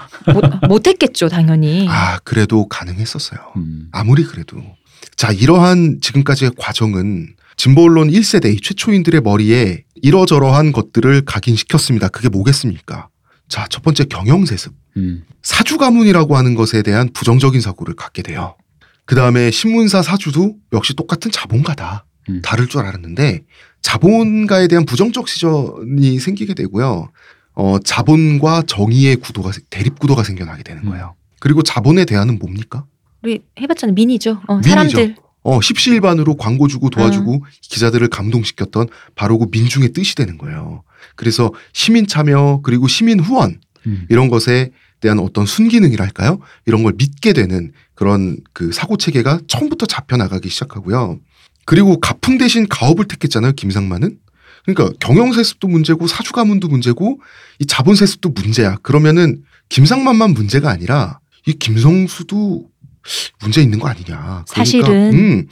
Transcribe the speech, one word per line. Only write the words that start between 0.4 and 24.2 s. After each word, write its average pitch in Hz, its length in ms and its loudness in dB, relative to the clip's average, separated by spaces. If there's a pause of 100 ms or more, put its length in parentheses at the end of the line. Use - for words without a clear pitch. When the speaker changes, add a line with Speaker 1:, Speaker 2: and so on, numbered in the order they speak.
Speaker 1:
못했겠죠, 220 640 2
당연히. 160 580 2
Speaker 2:
아, 90 340 -2
그래도 107 460 0
가능했었어요. 95 720 -10 (160)
Speaker 3:
음. 80 360 -10
Speaker 2:
아무리 123 320 2
그래도. - 340 -14 (580)
자, 107 160 -2
이러한 170 720 4
지금까지의 139 560 0
과정은 98 720 -4 (280)
진보 139 280 6
언론 160 260 4
일 208 140 4
세대 123 300 2
최초인들의 165 680 0
머리에 107 600 2 (180)
이러저러한 147 720 4
것들을 131 520 0
각인시켰습니다. 113 840 -2
그게 117 200 -4
뭐겠습니까? 104 800 -2 (400)
자, 110 220 -8
첫 - 120 -12
번째 143 220 2
경영세습. 117 680 -2 (280)
Speaker 3:
음. 87 260 -6 (180)
Speaker 2:
사주 - 360 -2
가문이라고 202 580 4
하는 127 180 2
것에 110 280 0
대한 107 320 0
부정적인 127 480 2
사고를 85 340 -8
갖게 - 240 -14
돼요. 87 340 -10 (520)
그 - 80 0
다음에 123 360 2
신문사 220 520 0
사주도 180 540 -2 (180)
역시 117 200 -2
똑같은 170 360 -6
자본가다. 110 720 -4 (260)
Speaker 3:
음. 92 120 -6
Speaker 2:
다를 120 260 -2
줄 143 120 -4
알았는데 95 640 -4 (400)
자본가에 214 840 2